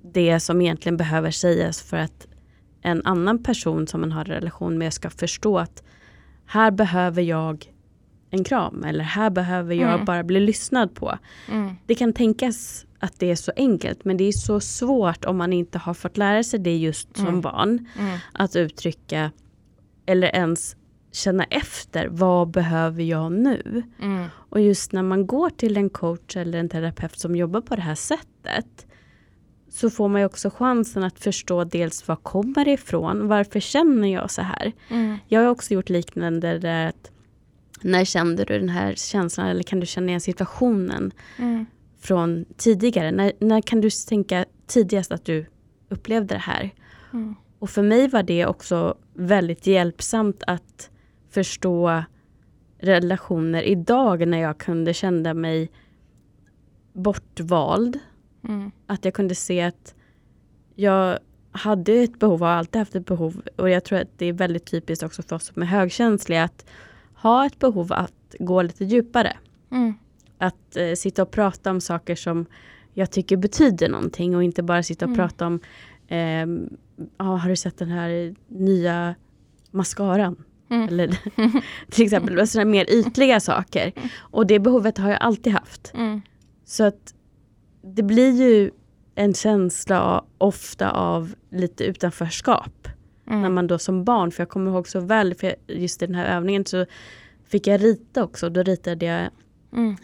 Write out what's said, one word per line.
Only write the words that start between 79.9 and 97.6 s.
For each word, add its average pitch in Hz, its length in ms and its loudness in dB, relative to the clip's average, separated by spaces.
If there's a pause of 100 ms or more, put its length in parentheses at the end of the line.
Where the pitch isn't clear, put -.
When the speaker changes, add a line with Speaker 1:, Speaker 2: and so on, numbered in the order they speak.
Speaker 2:
Mm. 233 180 0
Speaker 1:
Eller 170 300 0 (180)
Speaker 2:
<laughs> 220 260 4 (240)
Speaker 1:
<laughs> - 40 -20
till 226 140 6
exempel, 196 440 2
sådana 214 220 2
mer 196 200 4
ytliga 240 500 6
saker. - 560 -2
Speaker 2:
Mm. - 120 -6 (100)
Speaker 1:
Och - 280 0
det 208 120 6
behovet 214 400 4
har 196 120 2
jag 202 100 2
alltid 226 320 2
haft. - 420 -4
Speaker 2:
Mm. 214 280 -4 (420)
Speaker 1:
Så - 200 0
att 202 300 0 (680)
det 190 200 -2
blir 247 400 6
ju 214 280 6 (440)
en 202 200 2
känsla 185 920 0 (140)
ofta - 520 0
av 170 440 -2 (160)
lite 180 340 -4
utanförskap - 1040 -4 (400)
Speaker 2:
Mm. 214 140 0
Speaker 1:
när 185 80 2
man 180 160 2
då 170 120 0
som 185 260 -2
barn, 202 260 2
för - 120 -6
jag 175 60 -6
kommer 190 220 -4
ihåg 185 180 -2
så 185 120 -6
väl, 190 340 2
för - 120 -6
jag, - 340 -6
just 175 220 -6
i 175 40 -2
den 185 80 -4
här 180 220 -2
övningen 196 280 0
så 185 220 -2 (640)
fick 202 180 0